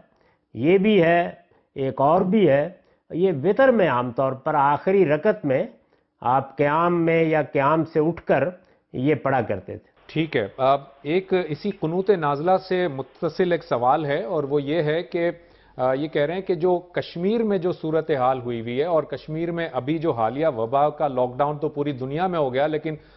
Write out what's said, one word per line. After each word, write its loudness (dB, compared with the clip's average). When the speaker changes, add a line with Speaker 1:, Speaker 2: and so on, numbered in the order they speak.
Speaker 1:
یہ 2
بھی 4
ہے، 2
ایک -4
اور 4
بھی 4
ہے۔ 2
یہ 0
وتر 4
میں 4
عام 0
طور 0
پر -4
آخری 2
رکعت 0
میں 0
آپ 0
قیام 2
میں 2
یا 2
قیام 2
سے -2
اٹھ -2
کر 2
یہ 0
پڑھا 0
کرتے -6
تھے۔ -20
Speaker 2:
ٹھیک -4
ہے، 0
اب 2
ایک -2
اسی -4
قنوت -4
نازلہ 0
سے 0
متصل -4
ایک -2
سوال 2
ہے -2
اور -2
وہ 0
یہ -2
ہے -2
کہ، -2
آ، 0
یہ -2
کہہ 0
رہے 0
ہیں -4
کہ -2
جو 2
کشمیر -4
میں 0
جو -2
صورتحال 0
ہوئی -6
ہوئی -6
ہے 2
اور 2
کشمیر -6
میں -4
ابھی -4
جو 0
حالیہ 0
وبا 0
کا -4
lock -2
down -2
تو -4
پوری -4
دنیا -4
میں -2
ہو -2
گیا، 2
لیکن -4